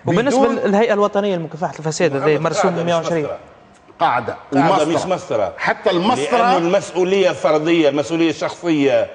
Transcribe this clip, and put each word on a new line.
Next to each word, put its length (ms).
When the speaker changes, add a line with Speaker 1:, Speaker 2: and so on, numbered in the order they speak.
Speaker 1:
وبالنسبه 360
Speaker 2:
بدون 140
Speaker 1:
للهيئه 360
الوطنيه 440
لمكافحه 420
الفساد، 380
هذا 80
Speaker 3:
محمد، 160
Speaker 1:
مرسوم 300
Speaker 3:
قاعدة 120
مش 40
Speaker 1:
مية 80
وعشرين. 300
Speaker 3:
مسطرة. 140
Speaker 2:
قاعده 360
Speaker 3:
قاعدة 300
Speaker 2:
ومسطرة. 100
Speaker 3:
مش 120
مسطرة. 520
Speaker 2:
حتى 320
المسطرة 460
Speaker 3:
لأنه 220
المسؤولية 720
فردية، 580
المسؤولية 440
شخصية. 840